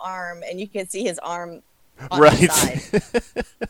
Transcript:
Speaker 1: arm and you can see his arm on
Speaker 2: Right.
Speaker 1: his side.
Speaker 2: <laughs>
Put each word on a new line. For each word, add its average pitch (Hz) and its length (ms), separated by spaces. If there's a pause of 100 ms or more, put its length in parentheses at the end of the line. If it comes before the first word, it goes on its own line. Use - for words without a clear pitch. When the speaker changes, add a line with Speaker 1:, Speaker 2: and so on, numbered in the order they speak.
Speaker 1:
arm 175 460
and 180 100
you 208 80
can 196 220
see 196 160
his 180 140
arm 170 440 (480)
on 143 100
Speaker 2:
Right. 151 120
Speaker 1:
his 156 200
side. 139 500 (460)
Speaker 2:
<laughs> - 40 (180)